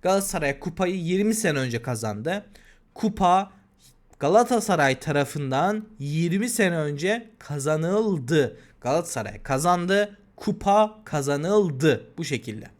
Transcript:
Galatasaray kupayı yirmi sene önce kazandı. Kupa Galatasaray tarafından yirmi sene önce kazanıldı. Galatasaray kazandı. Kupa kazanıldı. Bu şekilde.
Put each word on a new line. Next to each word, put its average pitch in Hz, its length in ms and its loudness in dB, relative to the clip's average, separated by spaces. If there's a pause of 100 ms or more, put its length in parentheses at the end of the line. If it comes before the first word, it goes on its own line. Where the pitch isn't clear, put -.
Galatasaray 180 580 0
kupayı 185 360 -2
yirmi 185 380 0
sene 165 260 0
önce 120 220 -2
kazandı. 117 640 -6 (480)
Kupa 190 580 2 (680)
Galatasaray 190 800 2
tarafından 147 880 -2 (120)
yirmi 170 500 -2
sene 190 280 0
önce 160 520 -2 (100)
kazanıldı. 156 1200 0 (220)
Galatasaray 113 600 -4
kazandı. 180 760 0 (180)
Kupa 208 680 2
kazanıldı. 147 1040 0 (100)
Bu 165 80 -6
şekilde. 110 400 -8 (140)